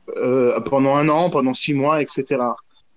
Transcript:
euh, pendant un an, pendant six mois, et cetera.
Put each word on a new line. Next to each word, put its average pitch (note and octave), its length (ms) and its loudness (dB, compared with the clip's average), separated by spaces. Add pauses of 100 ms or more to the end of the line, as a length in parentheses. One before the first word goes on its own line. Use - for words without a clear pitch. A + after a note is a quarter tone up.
(180)
euh, B2 440 2
pendant C#3 340 2
un D3+ 140 2
an, E3+ 200 2
pendant C3+ 240 0
six D3 200 -2
mois, C#3+ 280 0
et C3+ 60 -4
cetera. B2 480 -4 (420)